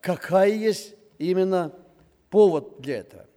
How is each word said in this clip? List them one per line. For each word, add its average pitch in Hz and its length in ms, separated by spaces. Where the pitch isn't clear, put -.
Какая 185 480
есть 214 440
именно 180 560
повод 190 500
для 131 200
этого? - 260